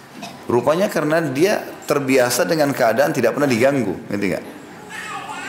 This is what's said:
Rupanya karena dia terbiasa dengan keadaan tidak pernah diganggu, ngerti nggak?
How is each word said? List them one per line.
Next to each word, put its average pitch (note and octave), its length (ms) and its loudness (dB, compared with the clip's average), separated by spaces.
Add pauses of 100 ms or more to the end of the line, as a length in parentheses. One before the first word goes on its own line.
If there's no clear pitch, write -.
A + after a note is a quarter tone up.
(480)
Rupanya D3+ 400 2
karena D#3+ 320 0
dia D#3+ 400 2 (240)
terbiasa C3 640 2
dengan D3+ 240 2
keadaan B2 400 2
tidak A#2 240 2
pernah C#3 160 2
diganggu, A#2+ 560 2
ngerti G2+ 240 -2
nggak? D2+ 140 -4 (1040)